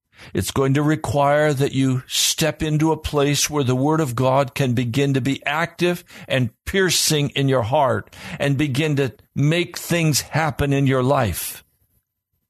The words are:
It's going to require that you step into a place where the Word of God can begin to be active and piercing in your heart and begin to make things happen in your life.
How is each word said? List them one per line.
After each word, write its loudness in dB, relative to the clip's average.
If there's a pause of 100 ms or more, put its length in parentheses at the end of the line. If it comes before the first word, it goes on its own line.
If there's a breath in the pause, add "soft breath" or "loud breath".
(340 loud breath)
It's -4
going 2
to 2
require 2
that 0
you 0
step -2
into 2
a -2
place 0
where -2
the 2
Word 2
of -2
God 2
can 0
begin 0
to 0
be -2
active -2 (240 loud breath)
and 0 (120)
piercing 0
in 0
your 2
heart 0 (240 loud breath)
and 0
begin 0
to 0 (220)
make 0
things 0
happen -2
in 2
your 2
life. -2 (840)